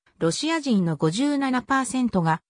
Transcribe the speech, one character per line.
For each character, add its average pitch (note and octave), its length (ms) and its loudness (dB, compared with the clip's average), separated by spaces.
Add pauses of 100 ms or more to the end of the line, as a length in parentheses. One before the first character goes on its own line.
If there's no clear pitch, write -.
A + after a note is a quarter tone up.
(180)
ロ E3 120 2
シ D4 220 -2
ア E4 100 0
人 A3+ 240 2
の E3 120 -2
五 D#3+ 120 0
十 C#4 300 0
七 C4 240 0
パ C4+ 180 0
ー B3+ 40 -4
セ B3+ 180 -2
ン A#3 60 0
ト F#3+ 120 0
が E3 280 0